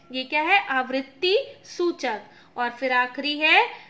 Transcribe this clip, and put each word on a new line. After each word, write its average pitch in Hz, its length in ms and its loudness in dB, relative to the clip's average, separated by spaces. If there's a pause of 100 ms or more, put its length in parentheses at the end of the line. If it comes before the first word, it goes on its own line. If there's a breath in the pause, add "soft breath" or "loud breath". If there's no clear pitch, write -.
(120)
ये 262 120 -4
क्या 302 180 -2
है? 381 240 2
आवृत्ति 269 720 0 (260)
सूचक। 285 560 -4 (360 loud breath)
और 240 140 -2
फिर 254 220 -2
आखिरी 254 460 0
है 349 300 4 (220 loud breath)